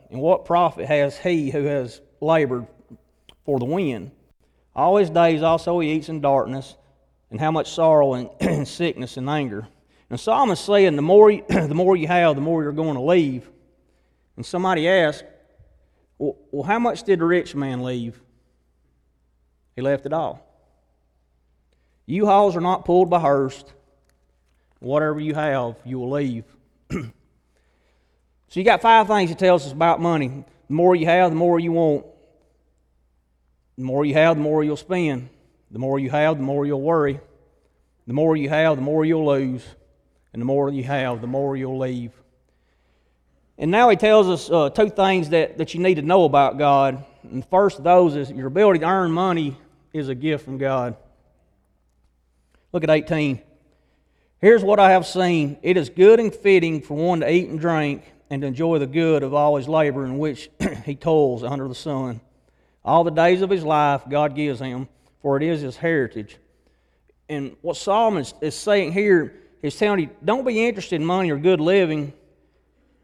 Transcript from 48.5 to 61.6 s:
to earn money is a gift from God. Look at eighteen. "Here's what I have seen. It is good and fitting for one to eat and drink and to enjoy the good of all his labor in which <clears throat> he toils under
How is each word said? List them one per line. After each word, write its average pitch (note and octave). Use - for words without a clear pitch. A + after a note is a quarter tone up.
to D#3
earn F3+
money E3
is D3
a C3
gift C#3+
from C3
God. C3
Look E3+
at D#3
eighteen. D3+
"Here's G#3+
what G3+
I G3
have F#3
seen. E3+
It F3+
is D3
good G#3+
and A3
fitting E3
for D3
one E3
to D#3
eat F3+
and D#3
drink D3+
and C#3
to C#3+
enjoy D#3+
the C#3
good D#3
of E3+
all D3
his C3+
labor D3
in C3
which D3
<clears throat> E3
he C#3+
toils C#3
under C3+